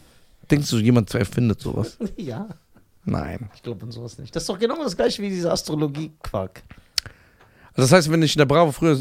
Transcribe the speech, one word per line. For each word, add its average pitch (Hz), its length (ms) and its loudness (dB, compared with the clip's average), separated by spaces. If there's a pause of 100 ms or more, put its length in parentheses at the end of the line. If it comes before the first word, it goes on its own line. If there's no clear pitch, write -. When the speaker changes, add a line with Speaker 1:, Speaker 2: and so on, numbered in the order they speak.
(500)
Speaker 1:
Denkst 147 180 2
du, 120 80 0
jemand 113 380 4
erfindet 117 480 0
sowas? - 340 -6 (100)
Speaker 2:
<laughs> - 120 -10
Ja. 156 300 -10 (560)
Speaker 1:
Nein. 87 520 -6
Speaker 2:
Ich - 80 -20
glaub 113 180 -10
an 117 80 -12
sowas 117 280 -14
nicht. 131 180 -12
Das 160 80 -6
ist - 40 -10
doch 190 120 -6
genau 247 240 0
das 180 120 -4
gleiche 233 260 0
wie 202 60 -4
dieser 175 240 -2
Astrologie-Quark. 151 1080 -6 (1120)
Speaker 1:
Also - 80 2
das 131 100 6
heißt, 160 200 6
wenn 165 100 4
ich 151 140 2
in - 20 -4
der 147 80 6
Bravo 151 240 4
früher - 300 2